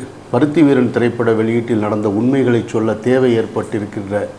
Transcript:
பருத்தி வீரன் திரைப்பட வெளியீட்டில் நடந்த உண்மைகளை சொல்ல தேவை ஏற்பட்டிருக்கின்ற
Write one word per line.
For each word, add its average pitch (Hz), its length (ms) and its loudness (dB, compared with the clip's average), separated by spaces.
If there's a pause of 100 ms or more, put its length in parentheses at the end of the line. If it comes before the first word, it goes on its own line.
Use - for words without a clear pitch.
(300)
பருத்தி 147 320 2
வீரன் 131 300 4
திரைப்பட 117 400 0
வெளியீட்டில் 113 540 0
நடந்த 107 220 0 (120)
உண்மைகளை 123 460 2
சொல்ல 110 280 -2 (140)
தேவை 127 320 4
ஏற்பட்டிருக்கின்ற 104 840 -6 (160)